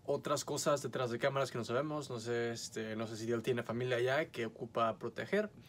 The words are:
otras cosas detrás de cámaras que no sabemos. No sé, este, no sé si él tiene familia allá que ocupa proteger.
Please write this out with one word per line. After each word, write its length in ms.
otras 400
cosas 380
detrás 280
de 80
cámaras 320
que 60
no 80
sabemos. 460
No 100
sé, 300
este, 460
no 100
sé 100
si 140
él 120
tiene 200
familia 340
allá 300
que 180
ocupa 540
proteger. 500